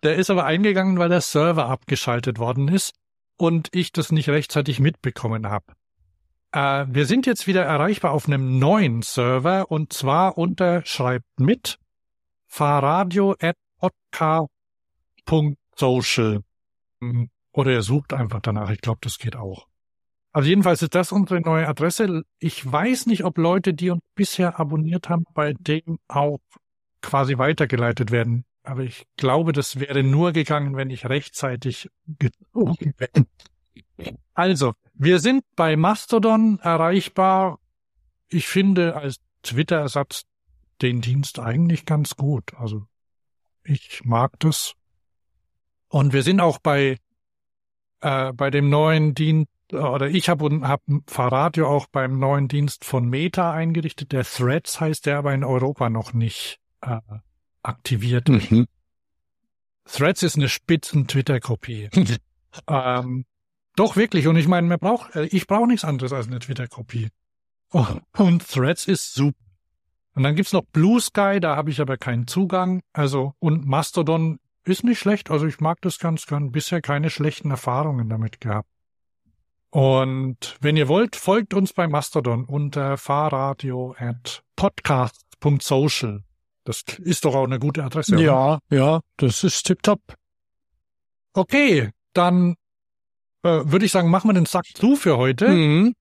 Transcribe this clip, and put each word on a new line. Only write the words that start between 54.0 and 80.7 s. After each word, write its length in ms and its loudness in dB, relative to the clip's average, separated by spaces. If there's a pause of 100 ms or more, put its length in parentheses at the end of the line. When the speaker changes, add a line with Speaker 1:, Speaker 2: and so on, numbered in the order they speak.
Speaker 1:
Der 120 -2
Threads 560 -4
heißt 260 -4
der, 120 -2
aber 160 -2
in 100 -2
Europa 460 -2
noch 220 -6
nicht, 480 -4 (200)
äh, 200 -6 (600)
aktiviert. 680 -2
Speaker 2:
Mhm. 380 4 (1160)
Speaker 1:
Threads 380 0
ist 140 0
eine 120 2
Spitzen-Twitter-Kopie. 1400 -2
Speaker 2:
<laughs> 260 2 (500)
Speaker 1:
Ähm, 560 -2 (520)
doch, 200 2
wirklich. 300 2
Und 100 4
ich 100 4
meine, 220 2
man 100 0
braucht, 380 -2
äh, 80 -2
ich 220 -2
brauch 200 2
nichts 200 2
anderes 260 -4
als 140 -6
eine 120 -8
Twitter-Kopie. 720 -8 (640)
Oh, 140 4 (320)
und 280 4
Threads 400 -2
ist 280 -2
super. 240 0 (760)
Und 80 0
dann 120 2
gibt's 180 0
noch 180 2
Blue 300 6
Sky, 400 2
da 160 0
hab 120 -2
ich 120 -2
aber 160 0
keinen 300 -2
Zugang. 560 0 (100)
Also, 460 0
und 260 0
Mastodon 720 0 (260)
ist 200 -2
nicht 140 2
schlecht. 320 -2
Also 160 0
ich 140 -4
mag 200 0
das 180 -4
ganz 280 -4
gern. 260 -4
Bisher 300 -4
keine 260 -2
schlechten 420 -2
Erfahrungen 600 -2
damit 320 -4
gehabt. 260 -4 (1040)
Und 880 0
wenn 160 2